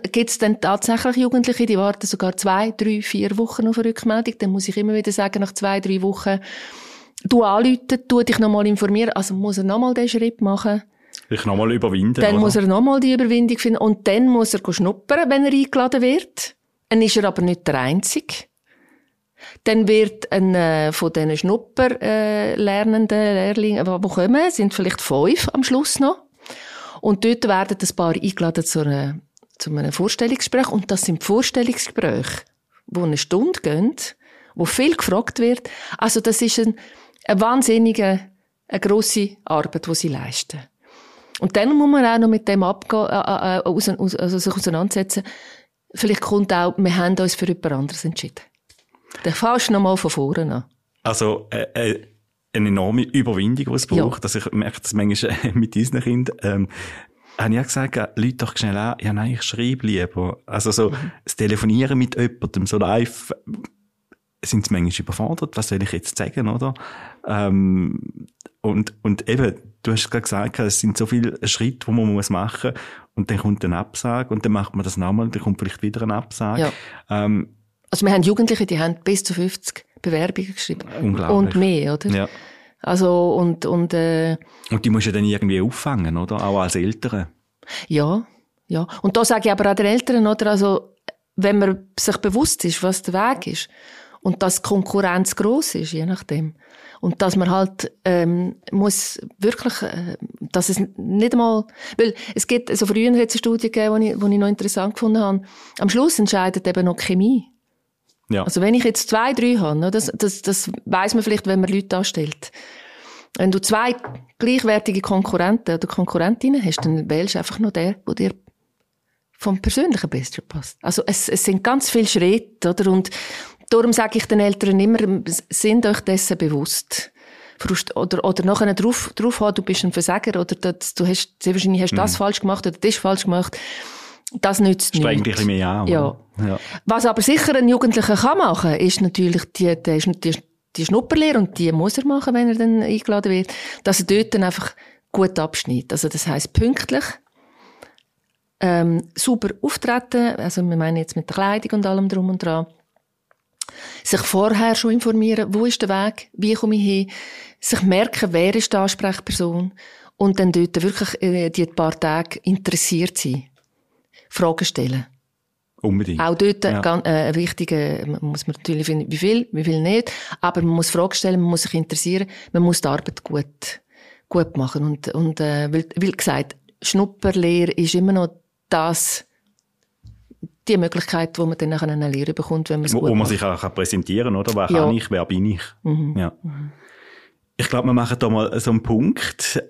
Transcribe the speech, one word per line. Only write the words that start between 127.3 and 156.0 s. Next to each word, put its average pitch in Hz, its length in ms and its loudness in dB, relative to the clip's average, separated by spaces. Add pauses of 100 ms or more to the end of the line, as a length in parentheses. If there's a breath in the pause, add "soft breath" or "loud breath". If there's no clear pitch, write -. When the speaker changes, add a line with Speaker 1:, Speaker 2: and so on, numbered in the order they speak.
Speaker 1:
Frust-, - 380 -4
oder, 180 280 -2
oder 190 200 0
nachher 202 300 2
drauf, 226 400 0
drauf 233 260 -2
haben, 208 140 2
du 202 80 -2
bist 190 220 -2
ein 180 80 0
Versager 185 480 -2
oder 175 140 -4
das, - 400 -6
du 175 120 0
hast, - 360 -2
sehr 180 120 0
wahrscheinlich 185 280 0
hast 185 100 -2
du 190 40 0
das 185 160 2
Speaker 2:
Mhm. - 40 -2
Speaker 1:
falsch 202 240 -2
gemacht 196 260 -2
oder 170 120 -4
das 214 180 0
falsch 190 280 0
gemacht. 180 340 -2 (800 loud breath)
Das 196 200 2
nützt 190 360 2
Speaker 2:
Streng 113 260 2
Speaker 1:
nichts. - 20 -4
Speaker 2:
dich 110 80 0
ein 104 40 -4
bisschen 107 100 0
mehr 95 220 0
an, 98 180 0
Speaker 1:
Ja. 151 200 2
Speaker 2:
oder? - 420 -6
Ja. 95 120 -4 (260 loud breath)
Speaker 1:
Was 226 200 2
aber 220 160 2
sicher 302 320 4
ein 247 140 6
Jugendlicher 233 480 4
kann 254 220 4
machen, 175 360 2
ist 180 260 2
natürlich 180 520 2
die, 170 300 2
die, 160 160 2
die, - 380 0 (380)
die 160 120 -4
Schnupperlehre, 269 520 2
und 190 200 0
die 170 120 2
muss 165 280 0
er 269 80 -2
machen, 277 280 0
wenn 240 140 2
er 226 60 2
dann 226 280 4
eingeladen 214 480 0
wird, 185 220 0 (320 loud breath)
dass 190 160 2
er 175 60 -4
dort 220 280 2
dann 196 100 2
einfach - 300 -4 (380 loud breath)
gut 185 260 0
abschneidet. 139 540 -4
Also 151 160 -2
das 156 180 -6
heisst 151 280 -4
pünktlich, 262 500 0 (1600 soft breath)
ähm, 170 540 2
sauber 233 360 0 (100)
auftreten, 240 760 0
also 180 260 -2
wir 170 140 0
meinen 160 200 0
jetzt 165 180 -4
mit 165 140 -6
der - 60 -10
Kleidung 208 440 0
und 202 80 2
allem 190 220 0
drum 185 220 0
und 185 120 -4
dran, 165 240 -2 (1400 loud breath)
sich - 180 0
vorher 220 540 2
schon 226 180 2
informieren, 220 600 2
wo 214 140 2
ist 240 160 0
der 202 80 2
Weg, 196 420 -2